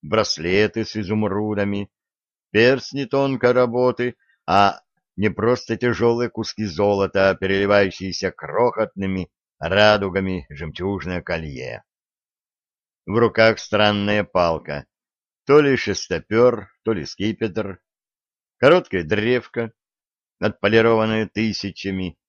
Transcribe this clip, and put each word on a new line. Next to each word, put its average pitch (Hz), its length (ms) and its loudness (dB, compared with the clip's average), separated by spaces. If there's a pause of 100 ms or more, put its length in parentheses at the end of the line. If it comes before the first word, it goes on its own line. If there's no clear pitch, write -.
Браслеты 101 840 -2
с - 100 -14
изумрудами, 101 960 -4 (580)
перстни 127 560 2
тонкой 135 460 0
работы, 123 640 0 (320)
а 98 340 4 (360)
не 101 120 0
просто 113 480 -2
тяжёлые 117 540 0
куски 107 340 -8
золота, 98 760 2
переливающиеся 98 920 0
крохотными 95 1000 -4 (300)
радугами 95 920 0
жемчужное 90 720 -8
колье. 67 600 -10 (1200)
В 104 120 -2
руках 113 420 2
странная 104 640 0
палка, 80 600 -2 (600)
то 143 140 6
ли 139 160 2
шестопёр, 104 920 0 (140)
то 113 100 0
ли 80 120 -6
скипетр, 98 760 -6 (760)
короткая 139 460 4
древка, 113 680 -2 (680)
отполированная 110 880 2
тысячами 98 880 -6 (120)